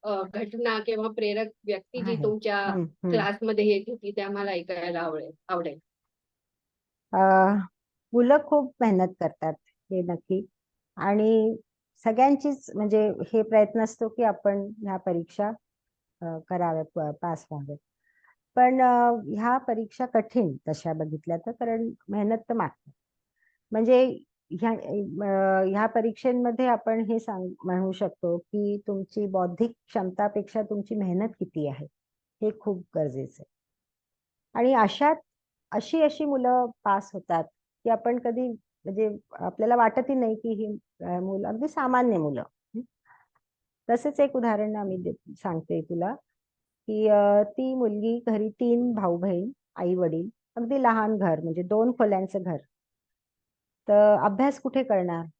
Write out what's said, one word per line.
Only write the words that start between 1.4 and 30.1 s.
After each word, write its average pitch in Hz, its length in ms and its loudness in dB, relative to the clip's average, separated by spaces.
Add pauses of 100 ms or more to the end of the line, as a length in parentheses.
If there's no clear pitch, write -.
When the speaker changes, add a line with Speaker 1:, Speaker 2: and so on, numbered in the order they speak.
Speaker 1:
व्यक्ती 202 380 -6
जी 226 120 -2
Speaker 2:
आहे. - 80 -4
Speaker 1:
तुमच्या 214 480 -2
Speaker 2:
हम्म, 185 140 -2 (180)
हम्म. 180 80 0
Speaker 1:
क्लासमध्ये 208 540 0
येत 202 220 4
होती, 226 240 -8
ते 202 100 -6
आम्हाला 202 300 -4
ऐकायला 175 480 -4
आवडेल, 160 320 -6 (160)
आवडेल. 170 320 -4 (1300)
Speaker 2:
अ, 196 40 0 (960)
मुलं 247 320 6
खूप 285 360 0
मेहनत 185 380 2
करतात, 160 340 -4 (380)
हे 185 100 -2
नक्की. 175 440 -4 (520)
आणि 220 600 2 (480)
सगळ्यांचीच 269 680 2
म्हणजे 214 340 2
हे 208 320 -2
प्रयत्न 214 420 4
असतो 220 260 -6
की 220 140 -2
आपण 202 540 0
ह्या 196 200 -6
परीक्षा, 185 500 -4 (760)
अ, 165 160 -8 (120)
कराव्यात, 170 360 -2 (100)
प-, 151 260 -4
पास 165 300 -6
व्हाव्यात. 143 260 -10 (800)
पण, 254 260 6
अ, 240 300 4 (160)
ह्या 226 300 0
परीक्षा 233 480 -4
कठीण 220 520 0 (120)
तशा 160 240 -6
बघितल्या 156 440 -6
तर, 165 140 -10
कारण 226 380 -4 (200)
मेहनत 208 280 0
तर 220 160 -6
मागते. 170 380 -6 (800)
म्हणजे 247 340 4 (460)
ह्या, 226 200 -2
अ, 190 960 0
ह्या 196 200 0
परीक्षेमध्ये 240 840 0
आपण 226 380 0
हे 226 140 0
सांग-, 185 340 -8 (120)
म्हणू 185 260 0
शकतो 180 460 -4
की 208 400 -4 (100)
तुमची 196 400 -6
बौद्धिक 190 440 -2 (160)
क्षमतापेक्षा 208 720 -4